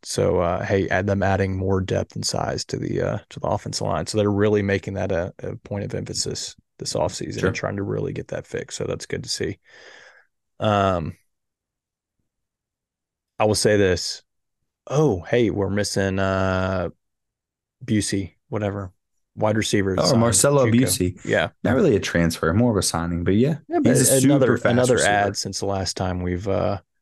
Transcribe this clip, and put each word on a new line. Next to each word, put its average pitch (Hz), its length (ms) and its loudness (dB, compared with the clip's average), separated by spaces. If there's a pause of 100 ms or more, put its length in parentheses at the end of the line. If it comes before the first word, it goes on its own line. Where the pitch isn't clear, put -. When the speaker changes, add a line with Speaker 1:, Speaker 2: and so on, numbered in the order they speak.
Speaker 1:
So, 92 340 0
uh, 87 260 0
hey, 101 240 0
add 95 200 0
them 98 140 0
adding 95 340 0
more 95 240 0
depth 95 340 -4
and 104 100 -8
size - 420 -4
to - 120 -6
the, - 240 -4
uh, - 160 -2 (120)
to - 100 -16
the - 80 -4
offensive - 380 -4
line. 82 200 -4
So - 120 -6
they're 104 120 2
really 104 320 2
making 98 320 -2
that 95 180 -4
a, 87 280 -4
a 98 160 -10
point 101 280 -8
of 101 100 -10
emphasis - 600 -6 (240)
this - 160 -8
offseason - 460 -4
Speaker 2:
Sure. - 80 2
Speaker 1:
and 104 80 -4
trying 101 200 -6
to 101 60 -6
really 101 300 -6
get - 160 -10
that - 180 -8
fixed. - 320 -10
So - 60 -4
that's - 220 -8
good - 180 -8
to - 40 -16
see. 95 300 -6 (1000)
Um, 98 560 2 (2250)
I 110 60 2
will 107 100 4
say 107 220 4
this. 92 460 0 (640)
Oh, 135 360 2
hey, 117 280 2
we're 98 200 0
missing, 98 480 0
uh, 95 680 0 (960)
Busey, 101 500 -2 (140)
whatever. 101 440 -4 (440)
Wide 107 200 2
receiver 98 400 0
Speaker 2:
Oh, - 80 2
Speaker 1:
signed, 117 160 4
Speaker 2:
Marcelo 127 460 4
Speaker 1:
JUCO. 117 160 4
Speaker 2:
Busey. - 420 -2
Speaker 1:
Yeah. 101 260 0 (120)
Speaker 2:
Not 214 140 2
really 180 180 4
a 98 60 4
transfer, 82 520 0
more 117 200 2
of 101 40 2
a 90 60 0
signing, 85 400 -2
but 87 120 2
yeah. 135 240 2 (100)
Speaker 1:
Yeah, 339 100 -2
but 277 180 2
Speaker 2:
He's 131 140 4
a 131 160 4
Speaker 1:
another, 139 200 6
Speaker 2:
super 117 120 4
fast - 140 2
Speaker 1:
another 123 220 4
Speaker 2:
receiver. 98 180 4
Speaker 1:
ad 101 240 2
since - 240 -6
the 107 60 -4
last 98 300 -2
time 92 260 -2
we've, 90 260 -4
uh, 95 320 0 (220)